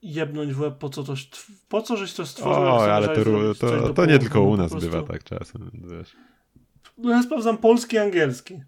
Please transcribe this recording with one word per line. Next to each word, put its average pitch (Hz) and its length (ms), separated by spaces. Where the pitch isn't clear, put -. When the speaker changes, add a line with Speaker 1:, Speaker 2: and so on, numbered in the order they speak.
Speaker 1:
jebnąć 151 520
w 135 60
łeb, 143 180
po 147 120
co 143 140
to 139 100
tw-, - 380
po 208 120
co 226 160
żeś 196 160
to 175 120
stworzył, 143 380
jak 131 100
Speaker 2:
O, 107 200
ale 104 120
Speaker 1:
zamierzałeś 104 200
Speaker 2:
to 110 60
ró-, 104 100
Speaker 1:
zrobić 107 180
Speaker 2:
to, 123 100
Speaker 1:
coś 117 120
do 113 120
Speaker 2:
to 175 120
nie - 20
Speaker 1:
połowy, 151 120
Speaker 2:
tylko 110 220
u 101 100
Speaker 1:
po 107 60
Speaker 2:
nas 87 140
Speaker 1:
prostu. 85 180
Speaker 2:
bywa 80 140
tak - 200
czasem, - 500
wiesz. 87 420
Speaker 1:
No 240 140
ja 240 120
sprawdzam 233 340
polski 233 380
i 214 40
angielski 175 680